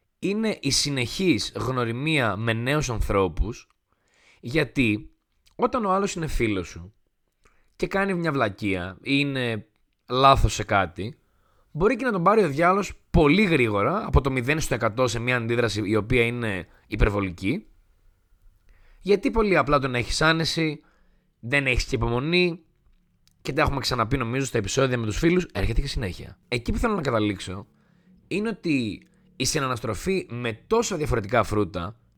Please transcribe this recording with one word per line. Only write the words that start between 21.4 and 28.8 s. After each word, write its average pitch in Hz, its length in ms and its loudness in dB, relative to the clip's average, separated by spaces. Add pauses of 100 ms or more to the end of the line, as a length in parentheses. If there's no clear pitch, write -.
έχεις 123 160 0
και - 120 -4
υπομονή, 151 640 0 (840)
και - 120 -8
τα 147 80 0
έχουμε 139 180 2
ξαναπεί 120 380 0
νομίζω 127 280 -2
στα 123 120 -2
επεισόδια 123 400 2
με 117 80 -2
τους 104 120 -2
φίλους, 170 360 4
έρχεται 101 280 2
και 139 60 0
συνέχεια. - 500 -6 (100)
Εκεί 120 240 -4
που 214 60 0
θέλω 226 180 0
να 180 60 -2
καταλήξω 104 640 -2 (600)
είναι 208 220 -4
ότι 131 580 -4 (280)